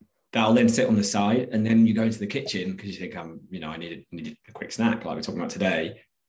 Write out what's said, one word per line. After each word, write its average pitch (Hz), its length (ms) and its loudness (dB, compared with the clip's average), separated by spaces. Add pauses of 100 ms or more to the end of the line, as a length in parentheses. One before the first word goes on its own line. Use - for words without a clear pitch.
(340)
That'll 113 200 4
then 120 160 6
sit 113 180 2
on 110 80 4
the 101 80 4
side, 107 480 0
and 110 140 0
then 113 220 6
you 107 60 2
go 113 100 2
into 110 160 0
the 101 80 -4
kitchen 95 500 -4
'cause 101 100 -14
you 90 120 -10
think, 92 160 -10
um, 82 340 -14
you 90 100 -10
know, 80 100 -10
I 80 80 -10
need - 340 -12
a, - 40 -12
need 78 220 -12 (100)
a - 40 -20
quick - 200 -12
snack, - 320 0
like - 120 -6
we're 78 60 -8
talking 90 200 -8
about - 80 -6
today. 82 520 -2 (280)